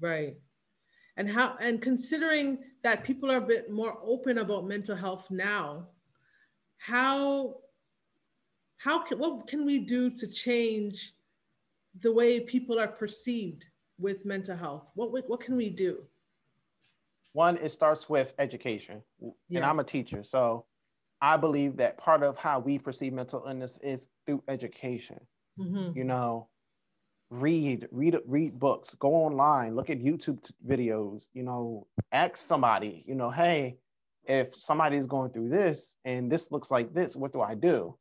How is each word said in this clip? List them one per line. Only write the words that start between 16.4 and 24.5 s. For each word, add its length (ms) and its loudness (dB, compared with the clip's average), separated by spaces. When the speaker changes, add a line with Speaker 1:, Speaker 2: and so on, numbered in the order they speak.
Speaker 2:
One, 260 4
it 120 -4
starts 380 2
with 300 2
education. 640 -4
And 120 -12
Speaker 1:
Yeah. 220 0
Speaker 2:
I'm 80 2
a 60 0
teacher, 400 -6
so 420 0
I 160 6
believe 400 2
that 200 2
part 280 4
of 120 2
how 220 0
we 200 0
perceive 340 -6
mental 340 -6
illness 360 -10
is 260 -6
through 220 -2
education. 720 -8